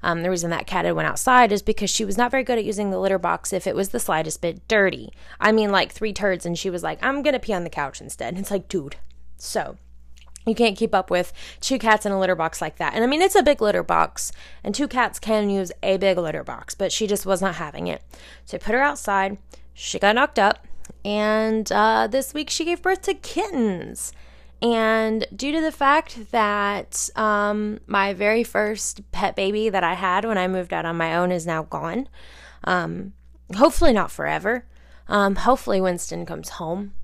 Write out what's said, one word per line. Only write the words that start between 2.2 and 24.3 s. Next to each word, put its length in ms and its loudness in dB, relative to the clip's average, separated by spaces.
very 120 0
good 140 0
at 80 0
using 240 -2
the 100 -2
litter 200 2
box 340 -2
if 120 -2
it 100 -2
was 140 -2
the 100 -2
slightest 420 -2
bit 260 -6
dirty. 460 2
I 140 4
mean, 180 2
like, 220 2
three 200 -6
turds, 320 0
and 120 -4
she 140 -4
was 120 -6
like, 180 -6
"I'm 200 -2
gonna 180 2
pee 140 -4
on 100 -2
the 60 -8
couch 320 -8
instead." 320 -10
And 60 -8
it's 120 -6
like, 160 -4
"Dude." 300 -6
So 400 -6
you 80 2
can't 220 2
keep 160 0
up 160 0
with 240 0
two 200 -2
cats 260 4
in 60 0
a 80 0
litter 160 2
box 260 -4
like 160 -6
that. 160 -2
And 100 2
I 40 4
mean, 140 2
it's 140 4
a 60 8
big 200 4
litter 220 2
box, 480 0
and 120 -4
two 120 0
cats 320 0
can 300 0
use 220 -2
a 160 2
big 220 2
litter 240 -4
box, 320 -12
but 160 -2
she 160 -2
just 180 0
was 160 0
not 140 -2
having 320 -8
it. 160 -8
So 120 -10
I 20 -6
put 160 0
her 60 2
outside, 560 0
she 240 -8
got 180 4
knocked 220 2
up, 300 4
and, 680 0
uh, 360 4
this 260 -2
week 180 -4
she 120 -2
gave 200 -2
birth 200 0
to 120 0
kittens. 1000 -2